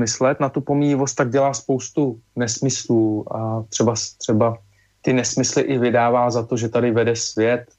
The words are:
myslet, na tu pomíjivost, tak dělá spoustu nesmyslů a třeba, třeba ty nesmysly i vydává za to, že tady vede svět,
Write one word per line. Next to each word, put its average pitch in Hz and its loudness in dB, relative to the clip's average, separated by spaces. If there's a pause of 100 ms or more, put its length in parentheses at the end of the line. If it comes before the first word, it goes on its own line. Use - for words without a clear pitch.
myslet, 127 0
na 143 0
tu 139 -4
pomíjivost, 143 0
tak 127 0
dělá 139 2
spoustu 131 -2 (180)
nesmyslů 113 0
a 110 -4
třeba, 113 2 (240)
třeba 113 0 (440)
ty - 0
nesmysly 127 0
i 135 0
vydává 120 2
za 117 -2
to, 120 -4
že 113 -2
tady 120 0
vede 117 2
svět, 117 -2